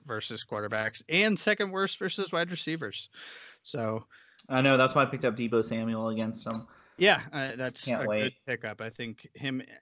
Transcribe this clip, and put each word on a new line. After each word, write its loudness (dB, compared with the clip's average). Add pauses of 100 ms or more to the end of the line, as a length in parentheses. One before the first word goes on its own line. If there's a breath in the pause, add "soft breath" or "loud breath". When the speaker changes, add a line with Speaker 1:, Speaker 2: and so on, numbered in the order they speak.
Speaker 1:
versus -6
quarterbacks -4
and 4
second 0
worst -2
versus -4
wide 0
receivers. -6 (520 loud breath)
So -4 (440 soft breath)
Speaker 2:
I 4
know, 8
that's 6
why 6
I 2
picked -4
up 2
Deebo 4
Samuel -2
against -4
him. -6 (320 soft breath)
Speaker 1:
Yeah, 6 (100)
uh, -4
that's -6
Speaker 2:
Can't 0
Speaker 1:
a -2
Speaker 2:
wait. 2
Speaker 1:
good -2 (140)
pickup. -6
I -6
think -10
him, -4 (200)